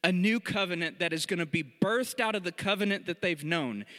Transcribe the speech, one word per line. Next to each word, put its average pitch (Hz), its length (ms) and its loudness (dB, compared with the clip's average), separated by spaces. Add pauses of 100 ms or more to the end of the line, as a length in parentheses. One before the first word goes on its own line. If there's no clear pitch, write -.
a 175 80 4
new 202 300 4
covenant 175 600 -2
that 165 120 2
is 156 140 -2
gonna 170 180 0
be 160 180 -2
birthed 220 580 0
out 220 140 2
of 196 80 -2
the 170 100 -4
covenant 202 520 0
that 175 160 -6
they've 160 240 -2
known. 135 400 -2 (140)